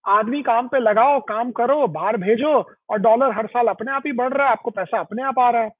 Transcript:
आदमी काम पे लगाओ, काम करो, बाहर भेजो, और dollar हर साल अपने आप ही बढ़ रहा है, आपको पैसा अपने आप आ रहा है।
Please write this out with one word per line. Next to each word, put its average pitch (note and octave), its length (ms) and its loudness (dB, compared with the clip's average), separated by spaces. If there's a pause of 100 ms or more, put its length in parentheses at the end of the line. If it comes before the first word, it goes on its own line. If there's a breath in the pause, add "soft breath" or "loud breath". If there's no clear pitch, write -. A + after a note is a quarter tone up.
आदमी A3 340 0
काम A#3+ 260 0
पे C4+ 120 -2
लगाओ, A#3+ 400 4
काम A#3 320 -6
करो, B3 360 0
बाहर F3+ 300 -4
भेजो, A3+ 580 0 (140)
और G#3+ 80 -2
dollar A3+ 340 4
हर G#3 160 -4
साल A#3+ 200 0
अपने A3 240 -4
आप C4+ 140 -4
ही D4 60 -4
बढ़ B3+ 220 -2
रहा C#4 120 2
है, C4 60 2
आपको A3+ 180 -2
पैसा G3 300 -4
अपने G#3+ 240 -8
आप C4 160 -2
आ B3 100 4
रहा A#3 120 0
है। A3 80 -4 (100)